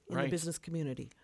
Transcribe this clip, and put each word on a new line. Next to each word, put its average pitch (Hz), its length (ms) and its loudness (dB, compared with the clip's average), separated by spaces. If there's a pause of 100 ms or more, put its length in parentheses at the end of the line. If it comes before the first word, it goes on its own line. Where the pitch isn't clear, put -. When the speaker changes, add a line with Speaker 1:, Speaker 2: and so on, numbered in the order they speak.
Speaker 1:
in - 80 -2
Speaker 2:
Right. 139 80 6
Speaker 1:
the 131 60 2
business 165 260 0
community. 147 540 -2 (140)